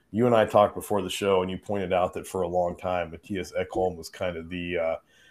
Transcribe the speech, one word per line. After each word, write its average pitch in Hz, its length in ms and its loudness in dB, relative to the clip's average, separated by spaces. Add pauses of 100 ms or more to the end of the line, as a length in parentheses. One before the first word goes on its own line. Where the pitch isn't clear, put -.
(140)
you 110 120 2
and 120 100 6
I 107 120 6
talked 104 280 6
before 104 280 -4
the 92 80 -4
show, 98 320 2
and 92 80 -2
you 92 80 -6
pointed 98 340 -4
out 90 220 2
that 87 120 -8
for 95 140 -4
a 90 80 -2
long 87 260 0
time, 87 360 -4
Mattias 90 420 -8
Ekholm 92 440 -2
was 82 120 -14
kind 90 300 -6
of 82 100 -12
the, 87 300 -6
uh, 82 180 -2 (340)